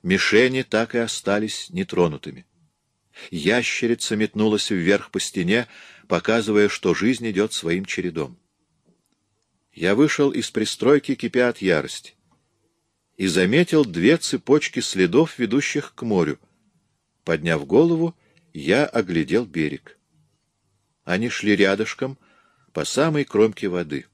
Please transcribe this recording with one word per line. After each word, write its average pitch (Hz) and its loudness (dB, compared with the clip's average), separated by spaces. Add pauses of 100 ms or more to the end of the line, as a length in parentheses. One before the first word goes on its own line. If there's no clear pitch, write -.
Мишени 120 2
так 113 -2
и 120 0
остались 107 -4
нетронутыми. 85 -2 (840)
Ящерица 113 0
метнулась 107 0
вверх 95 2
по 98 -6
стене, 101 0 (400)
показывая, 104 2
что - 0
жизнь 117 0
идет 101 0
своим 90 -4
чередом. 80 -6 (1400)
Я 98 0
вышел 143 2
из - -6
пристройки, 127 0
кипя 123 0
от - -6
ярости, 78 -2 (1040)
и 95 -4
заметил 110 2
две 104 2
цепочки - 0
следов, 95 0
ведущих 123 -4
к - -12
морю. 90 -2 (840)
Подняв 80 -2
голову, 165 2 (380)
я 92 0
оглядел 90 -2
берег. 76 -8 (1040)
Они 104 -2
шли 104 0
рядышком, 101 -2 (540)
по 76 -6
самой 151 0
кромке 107 0
воды. 78 -6